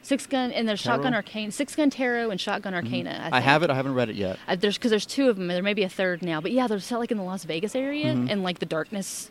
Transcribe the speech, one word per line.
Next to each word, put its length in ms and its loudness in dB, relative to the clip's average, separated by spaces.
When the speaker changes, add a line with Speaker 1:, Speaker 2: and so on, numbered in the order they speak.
Speaker 1:
Six 260 0
Gun, 260 0
and 140 0
there's 140 0
Speaker 2:
Tarot? 140 2
Speaker 1:
Shotgun 180 0
Arcana, 380 -4
Six 240 -4
Gun 140 6
Tarot 420 0
and 80 -4
Shotgun 340 -4
Speaker 2:
Mm-hmm. 120 -2
Speaker 1:
Arcana, 240 -2
I 60 -6
Speaker 2:
I 40 -2
Speaker 1:
think. 120 4
Speaker 2:
have 200 8
it. 60 2
I 60 4
haven't 200 0
read 140 2
it 60 -6
yet. 320 -2
Speaker 1:
Uh, 80 0
there's, 220 0
'cause 140 2
there's 140 2
two 240 2
of 80 2
'em. 100 -4
There 140 -2
may 120 0
be 100 2
a 60 0
third 340 0
now, 160 0
but 140 -2
yeah, 140 4
they're 120 0
set, 200 -4
like, 120 -2
in 60 0
the 60 -4
Las 200 -6
Vegas 320 -4
area, 380 -2
Speaker 2:
Mm-hmm. 160 0
Speaker 1:
and, 120 0
like, 180 -2
the 60 -4
darkness 640 -6